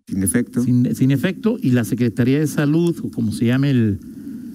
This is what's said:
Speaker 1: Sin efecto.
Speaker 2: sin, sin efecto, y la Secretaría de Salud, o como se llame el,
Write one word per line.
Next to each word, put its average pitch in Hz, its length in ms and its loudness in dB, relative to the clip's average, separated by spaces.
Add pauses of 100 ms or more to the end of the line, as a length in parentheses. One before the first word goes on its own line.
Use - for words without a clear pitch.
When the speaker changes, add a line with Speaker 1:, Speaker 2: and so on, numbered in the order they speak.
Speaker 1:
Sin 95 160 -2
efecto. 120 400 0
Speaker 2:
sin, 123 320 2
sin 131 160 2
efecto, 190 500 0
y 131 100 2
la 123 120 2
Secretaría 120 560 0
de 151 80 0
Salud, 160 560 2
o 117 80 -6
como 113 200 -2
se - 140 -2
llame 135 260 2
el, 110 280 2 (560)